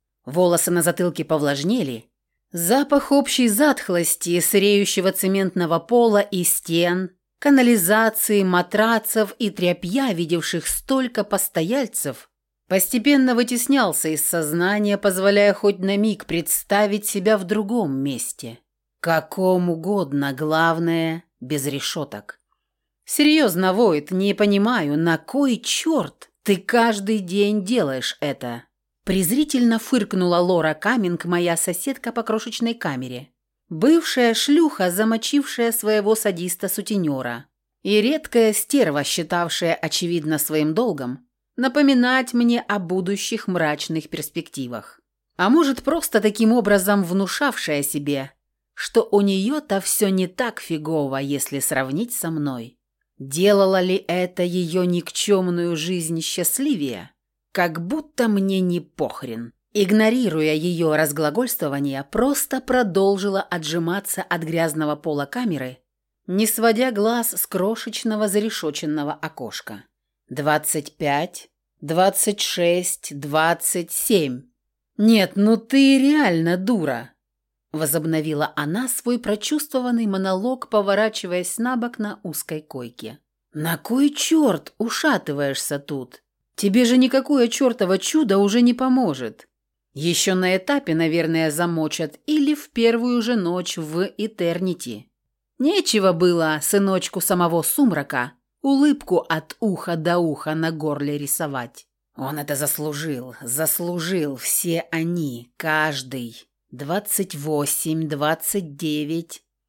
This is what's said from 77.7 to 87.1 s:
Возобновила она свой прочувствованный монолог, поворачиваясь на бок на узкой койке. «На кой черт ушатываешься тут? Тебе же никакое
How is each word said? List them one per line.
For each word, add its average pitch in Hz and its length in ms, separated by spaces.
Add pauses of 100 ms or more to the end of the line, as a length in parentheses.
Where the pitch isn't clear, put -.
Возобновила 156 840
она 170 320
свой 240 320
прочувствованный 240 880
монолог, 196 600
поворачиваясь 196 920
на 247 160
бок 240 240
на 208 240
узкой 156 380
койке. 123 580 (340)
«На 160 240
кой 269 320
черт 285 720
ушатываешься 147 960
тут? 139 460 (320)
Тебе 214 300
же 247 120
никакое 262 500